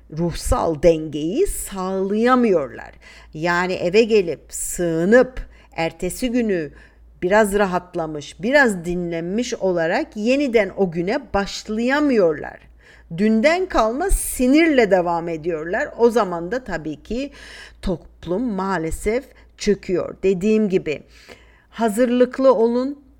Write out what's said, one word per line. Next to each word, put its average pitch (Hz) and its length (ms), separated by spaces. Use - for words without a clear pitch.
ruhsal 170 640
dengeyi 160 640
sağlayamıyorlar. 190 1400
Yani 175 400
eve 180 300
gelip 202 460
sığınıp 185 1000
ertesi 170 600
günü 196 400
biraz 196 320
rahatlamış, 175 880
biraz 220 440
dinlenmiş 175 680
olarak 190 640
yeniden 233 600
o 190 140
güne 190 420
başlayamıyorlar. 220 1300
Dünden 220 480
kalma 277 440
sinirle 262 840
devam 170 380
ediyorlar. 170 680
O 233 120
zaman 180 420
da 254 120
tabii 156 400
ki 269 280
toplum 185 640
maalesef 190 840
çöküyor. - 680
Dediğim 202 460
gibi 156 340
hazırlıklı 247 840
olun. 240 500